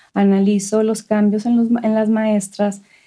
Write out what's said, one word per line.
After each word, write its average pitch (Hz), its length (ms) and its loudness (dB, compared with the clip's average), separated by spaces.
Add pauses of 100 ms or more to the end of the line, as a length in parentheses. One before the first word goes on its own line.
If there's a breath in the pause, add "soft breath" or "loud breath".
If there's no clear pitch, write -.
(140)
analizo 202 680 2
los 220 200 -2
cambios 208 420 0
en 240 120 0
los 233 120 0
ma-, 233 140 0
en 220 100 0
las 220 140 0
maestras 208 720 -2 (260 soft breath)